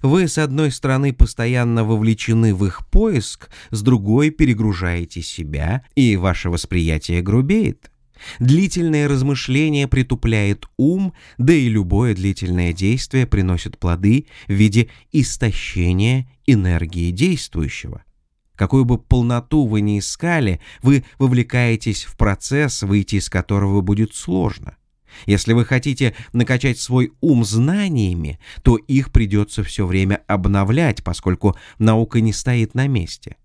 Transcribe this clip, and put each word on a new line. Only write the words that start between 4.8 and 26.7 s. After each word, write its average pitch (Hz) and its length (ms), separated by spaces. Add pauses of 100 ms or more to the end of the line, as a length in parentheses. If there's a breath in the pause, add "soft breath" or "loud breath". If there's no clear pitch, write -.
себя, 78 640 (100)
и 120 220
ваше 90 340
восприятие 85 720
грубеет. 131 680 (480 loud breath)
Длительное 156 680
размышление 143 800
притупляет 113 760 (100)
ум, 175 360 (260 loud breath)
да 127 140
и 139 160
любое 107 460
длительное 90 580
действие 117 540
приносит 90 520
плоды 95 480 (200 loud breath)
в 101 60
виде 107 360 (220 loud breath)
истощения 110 1200 (160)
энергии 87 640
действующего. 107 920 (580)
Какую 131 220
бы 120 120
полноту 120 680
вы 107 140
ни 104 180
искали, 151 640 (220 loud breath)
вы 135 220 (140 loud breath)
вовлекаетесь 120 840
в - 120
процесс, 131 680
выйти 101 340
из 95 120
которого 98 520
будет 101 340
сложно. - 640 (500 loud breath)
Если 101 260
вы 117 120
хотите 127 500 (180 loud breath)
накачать 123 460